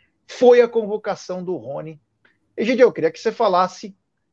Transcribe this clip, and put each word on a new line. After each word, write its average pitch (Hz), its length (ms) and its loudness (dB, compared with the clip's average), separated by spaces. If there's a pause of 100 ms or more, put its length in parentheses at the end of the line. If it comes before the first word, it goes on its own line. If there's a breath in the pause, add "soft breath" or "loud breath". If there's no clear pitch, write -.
(280)
Foi 247 340 6
a 233 60 2
convocação 208 760 -6
do 180 120 -6
Rony. 151 440 -14 (560)
Egidio, 233 280 2
eu 220 80 6
queria - 180 -2
que - 100 -8
você 226 120 -4
falasse 190 640 -2 (380)